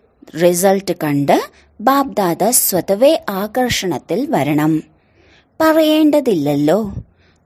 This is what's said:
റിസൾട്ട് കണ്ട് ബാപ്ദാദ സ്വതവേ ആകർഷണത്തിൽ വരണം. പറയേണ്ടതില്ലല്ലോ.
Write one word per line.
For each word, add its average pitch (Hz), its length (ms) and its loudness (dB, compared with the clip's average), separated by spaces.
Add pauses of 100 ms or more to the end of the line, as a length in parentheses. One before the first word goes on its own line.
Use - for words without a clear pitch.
(440)
റിസൾട്ട് 190 480 2 (120)
കണ്ട് 147 380 2 (400)
ബാപ്ദാദ 208 680 -2
സ്വതവേ 214 680 0 (120)
ആകർഷണത്തിൽ 208 1000 -4
വരണം. 156 540 0 (800)
പറയേണ്ടതില്ലല്ലോ. 254 1300 2 (520)